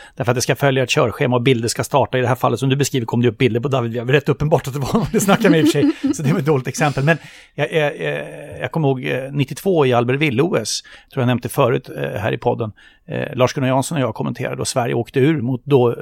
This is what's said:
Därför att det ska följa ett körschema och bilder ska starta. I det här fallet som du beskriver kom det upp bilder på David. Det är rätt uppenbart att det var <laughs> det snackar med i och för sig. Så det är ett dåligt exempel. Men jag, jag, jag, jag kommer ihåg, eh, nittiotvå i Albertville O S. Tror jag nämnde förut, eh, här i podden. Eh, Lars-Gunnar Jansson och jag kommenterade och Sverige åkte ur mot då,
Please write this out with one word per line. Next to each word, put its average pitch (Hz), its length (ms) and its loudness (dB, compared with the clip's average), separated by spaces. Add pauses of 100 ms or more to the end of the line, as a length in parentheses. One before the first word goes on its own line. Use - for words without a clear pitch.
(160)
Därför - 160 0
att 123 40 0
det 123 60 -2
ska 139 140 0
följa 135 280 2
ett 123 60 -2
körschema 127 460 0
och 120 60 0
bilder 120 260 2
ska 123 160 -2
starta. 131 340 0
I 127 40 2
det 120 60 2
här 127 80 2
fallet 123 240 0
som 135 100 0
du 135 60 2
beskriver 135 300 0
kom 120 160 0
det 120 60 4
upp 113 100 0
bilder 117 220 4
på 120 80 -2
David. 120 240 -2
Det 117 80 -6
är 117 60 -6
rätt 139 240 2
uppenbart 151 380 0
att 127 60 -8
det 143 60 -6
var 180 300 0
<laughs> - 20 -10
det 220 80 2
snackar 196 300 4
med 165 100 6
i 156 40 4
och 151 40 6
för - 40 4
sig. 147 440 0
Så 160 80 -6
det 139 60 2
är 185 100 2
ett 139 60 -2
dåligt 139 220 0
exempel. 143 360 -2
Men 160 140 2 (380)
jag, 147 180 -4
jag, 151 280 -2
jag, 147 240 -4 (340)
jag 113 120 -6
kommer 156 160 0
ihåg, 135 180 0
eh, 135 260 -4
nittiotvå 147 540 0
i 127 80 4
Albertville 123 480 2
O 180 140 0
S. - 240 -4 (340)
Tror 135 80 -2
jag 120 60 0
nämnde 123 220 0
förut, 135 400 0
eh, - 200 -10
här 110 220 -4
i 135 60 -2
podden. 117 340 -2 (360)
Eh, - 280 -6
Lars-Gunnar 127 320 0
Jansson 135 300 -2
och 135 60 0
jag 113 120 -2
kommenterade 131 460 -6
och 127 60 -6
Sverige 127 260 -2
åkte 127 260 -2
ur 135 220 2
mot 123 240 -4
då, 123 360 2